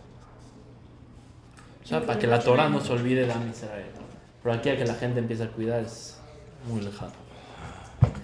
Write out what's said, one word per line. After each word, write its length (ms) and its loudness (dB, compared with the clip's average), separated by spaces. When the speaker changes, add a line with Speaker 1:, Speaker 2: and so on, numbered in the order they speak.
Speaker 1:
O 40 -18
sea, 120 0
Speaker 2:
Sí, 80 -2
Speaker 1:
para 100 2
Speaker 2:
pero 20 0
Speaker 1:
que 80 4
la 100 6
Speaker 2:
no 60 2
Speaker 1:
Torah 200 8
Speaker 2:
shurim. 160 4
Speaker 1:
no 60 -4
se 80 0
olvide 340 4
de 60 2
Am 180 -2
Israel. 340 -10
Pero 140 2
aquí 140 0
a 80 2
que 80 0
la 100 0
gente 240 0
empiece 240 -2
a 80 -2
cuidar 320 0
es 340 -12
muy 140 -2
lejano. 300 -8